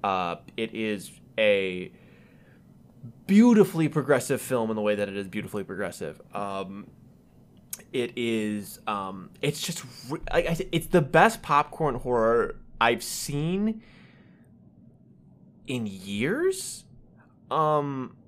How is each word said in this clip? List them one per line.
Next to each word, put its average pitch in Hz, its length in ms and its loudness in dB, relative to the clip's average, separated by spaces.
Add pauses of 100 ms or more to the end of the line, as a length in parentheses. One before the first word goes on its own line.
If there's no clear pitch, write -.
Uh, 92 340 0 (200)
it 113 180 -4
is 107 340 -4 (280)
a 95 540 2 (1300)
beautifully 202 640 6
progressive 131 500 0
film 113 300 -2
in 110 60 -2
the 107 60 -4
way 104 120 2
that 101 160 -2
it 98 80 -8
is 98 100 -6
beautifully 101 360 -6
progressive. 90 580 -8 (140)
Um, 98 520 -8 (1040)
it 123 240 -2
is, 107 680 -2
um, 98 460 -6 (100)
it's 147 180 -2
just, - 240 -8 (260)
re-, 151 100 -6 (120)
I, - 80 2
I, 165 180 -2 (140)
it's 165 160 -2
the 175 140 4
best 170 400 4
popcorn 147 540 0
horror 117 600 2 (240)
I've 117 240 4
seen 185 760 -2 (1800)
in 120 220 -4
years. 117 960 -4 (680)
Um, 143 680 0 (120)